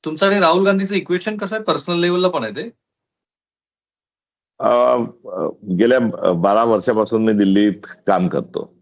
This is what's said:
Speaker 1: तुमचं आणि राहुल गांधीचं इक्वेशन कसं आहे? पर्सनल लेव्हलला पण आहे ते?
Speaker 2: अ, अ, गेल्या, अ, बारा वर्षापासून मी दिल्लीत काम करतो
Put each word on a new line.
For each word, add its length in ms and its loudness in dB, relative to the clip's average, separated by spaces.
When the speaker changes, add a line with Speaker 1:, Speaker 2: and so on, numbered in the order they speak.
Speaker 1:
तुमचं 220 -2
आणि 120 2
राहुल 260 4
गांधीचं 300 0
इक्वेशन 420 -4
कसं 180 -6
आहे? 80 -6
पर्सनल 360 -2
लेव्हलला 300 0
पण 140 -4
आहे 80 -6
ते? 180 -10
Speaker 2:
अ, 100 0
अ, 160 -6
गेल्या, 180 4
अ, 120 0
बारा 320 2
वर्षापासून 600 0
मी 100 2
दिल्लीत 520 2
काम 200 2
करतो 540 -6